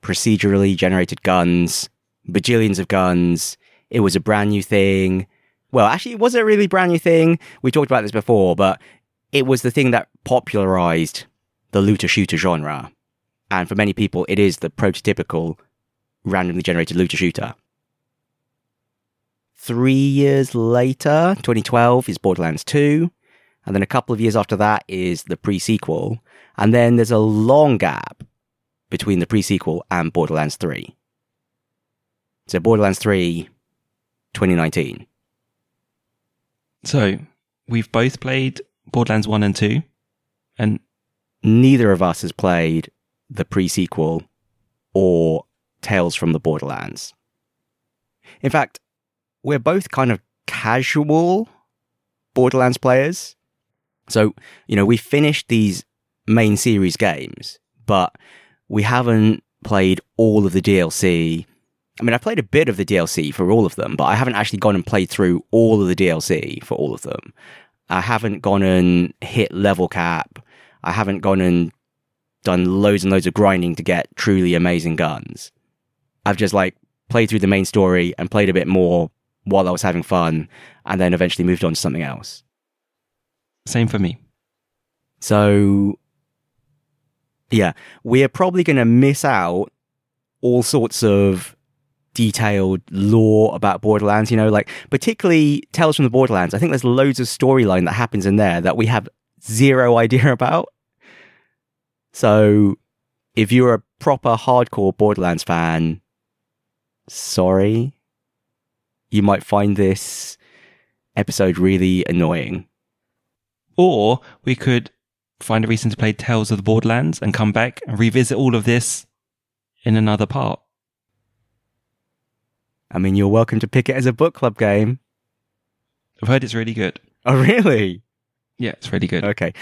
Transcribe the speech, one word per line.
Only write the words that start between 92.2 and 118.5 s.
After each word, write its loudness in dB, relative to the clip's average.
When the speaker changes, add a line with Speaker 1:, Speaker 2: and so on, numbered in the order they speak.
Speaker 1:
lore 4
about -2
Borderlands, 2
you 2
know, 2
like, 0
particularly 0
Tales 0
from 2
the 2
Borderlands. 0
I -2
think -2
there's -2
loads 2
of -2
storyline 2
that -2
happens -4
in 2
there 2
that -2
we 0
have -2
zero 2
<laughs> 2
idea 2
about. -2
So, 4
if 0
you're 6
a -2
proper 0
hardcore 0
Borderlands 0
fan, -2
sorry. 0
You 2
might 2
find 0
this -4
episode 0
really 2
annoying. -2
Speaker 2:
Or 2
we -2
could -2
find -2
a -4
reason 0
to -8
play 0
Tales -2
of -2
the -8
Borderlands 0
and -2
come 0
back -2
and -6
revisit 0
all 2